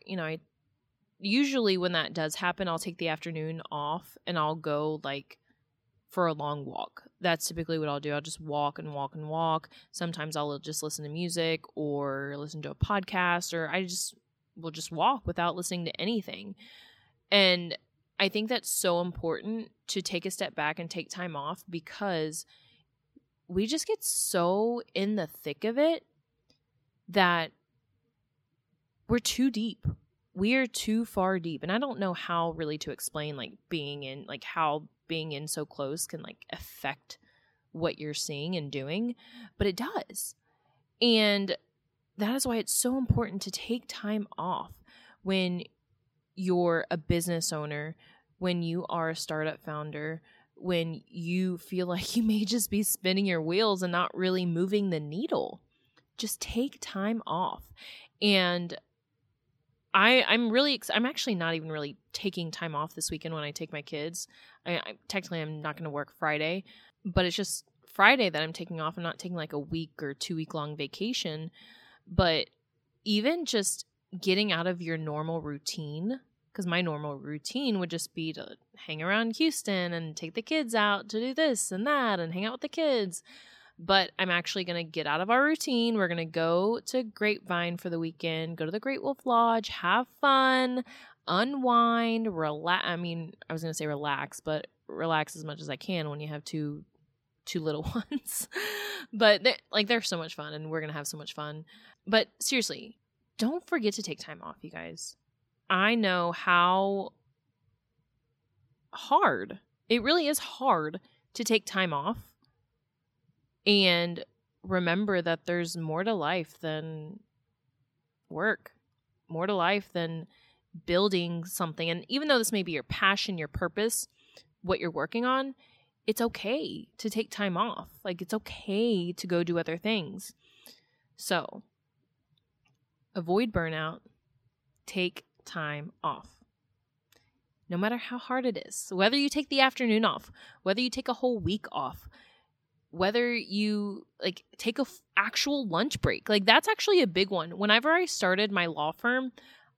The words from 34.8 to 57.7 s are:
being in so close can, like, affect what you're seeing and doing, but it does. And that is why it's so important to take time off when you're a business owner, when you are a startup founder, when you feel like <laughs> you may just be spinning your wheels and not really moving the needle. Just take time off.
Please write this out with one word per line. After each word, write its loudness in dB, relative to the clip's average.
being -4
in -6
so -4
close -6
can, -10
like, -16
affect -10
what -2
you're -6
seeing -4
and -4
doing, -4
but 2
it 0
does. -6
And 4
that 0
is -2
why 0
it's -2
so 2
important 2
to -8
take -6
time -4
off -4
when 2
you're 4
a 0
business 0
owner, -6
when 0
you -2
are 2
a -2
startup -4
founder, -8
when -2
you -2
feel -4
like -2
<laughs> -
you 4
may 2
just 0
be 2
spinning 2
your 2
wheels 2
and 0
not 0
really 2
moving 2
the 0
needle. -2
Just -6
take -4
time -4
off. -2